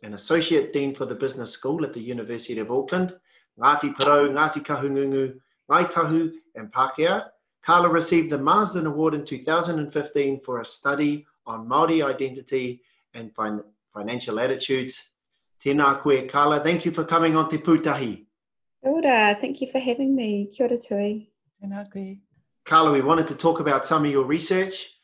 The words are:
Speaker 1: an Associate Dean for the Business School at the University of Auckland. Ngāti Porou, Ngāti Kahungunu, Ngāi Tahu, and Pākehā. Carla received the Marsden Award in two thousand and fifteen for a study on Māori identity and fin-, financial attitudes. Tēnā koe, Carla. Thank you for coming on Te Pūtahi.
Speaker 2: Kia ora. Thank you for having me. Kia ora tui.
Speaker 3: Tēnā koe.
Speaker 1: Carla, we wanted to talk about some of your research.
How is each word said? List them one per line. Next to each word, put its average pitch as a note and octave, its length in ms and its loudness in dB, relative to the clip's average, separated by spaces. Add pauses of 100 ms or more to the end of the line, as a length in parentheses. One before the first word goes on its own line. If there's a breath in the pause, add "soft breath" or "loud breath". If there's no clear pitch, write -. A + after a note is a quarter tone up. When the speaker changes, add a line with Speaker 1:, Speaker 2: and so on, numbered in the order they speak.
Speaker 1:
an G#2 120 -14
Associate D#3+ 580 0
Dean C#3 240 -2
for C#3 100 -6
the B2 80 -8
Business B2+ 380 -6
School D3+ 320 -6
at C#3 80 -6
the - 80 -12
University A#2 600 -8
of A2 120 -8
Auckland. F3+ 420 -2 (460 soft breath)
Ngāti C#3 340 2
Porou, C#3+ 380 4
Ngāti D3+ 320 0
Kahungunu, C3+ 760 -2 (320 soft breath)
Ngāi F3 220 2
Tahu, D#3+ 400 0 (240)
and A2 160 -14
Pākehā. D#3+ 540 0 (380)
Carla E3+ 260 6
received E3 400 2
the D3 80 -2
Marsden F3 480 0
Award D3+ 280 0
in D3 120 -6
two B2+ 140 -10
thousand E3+ 400 -2
and C#3+ 120 -6
fifteen C#3+ 480 -2
for B2 220 -8
a A2+ 40 -14
study D3 600 -2 (200)
on A2+ 220 -10
Māori D#3+ 340 2
identity C3 800 -4 (320)
and A2+ 220 -16
fin-, G#2 260 -6 (320)
financial A2 460 -6
attitudes. C3 680 -4 (560)
Tēnā C#3 340 4
koe, C3 300 2
Carla. D3 340 2
Thank E3+ 220 0
you E3+ 80 0
for E3 100 -2
coming E3 320 2
on D#3 140 2
Te D#3 80 -2
Pūtahi. D3 640 0
Speaker 2:
Kia - 20 -20 (580)
ora. C4 580 4
Thank C4+ 180 -6
you C4 100 -4
for C4 100 -2
having C4 360 0
me. G#3 340 -2
Kia A#3+ 180 -2
ora A#3+ 100 0
tui. G#3 520 -4 (320)
Speaker 3:
Tēnā G3+ 300 -12
koe. G3 240 -12 (520)
Speaker 1:
Carla, D#3+ 240 6
we C#3 100 4
wanted D#3+ 260 2
to C#3 80 -6
talk E3 240 2
about C#3+ 260 0
some D#3 200 2
of D3 60 0
your C#3 120 2
research. F#3 720 -2 (100)